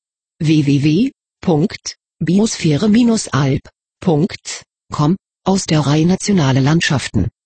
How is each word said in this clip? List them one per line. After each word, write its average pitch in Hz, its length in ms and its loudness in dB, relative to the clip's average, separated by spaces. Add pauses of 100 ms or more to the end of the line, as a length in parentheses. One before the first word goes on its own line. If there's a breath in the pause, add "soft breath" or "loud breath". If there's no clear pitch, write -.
(400)
W 156 260 2
W 143 160 2
W 160 300 2 (300)
Punkt - 560 -2 (220)
biosphäre 170 720 0 (440)
Alb 139 360 -2 (300)
Punkt - 640 -2 (260)
com, 151 280 0 (260)
aus 190 220 0
der 151 160 0
Reihe 151 240 2
Nationale 165 560 0
Landschaften. 135 680 0 (180)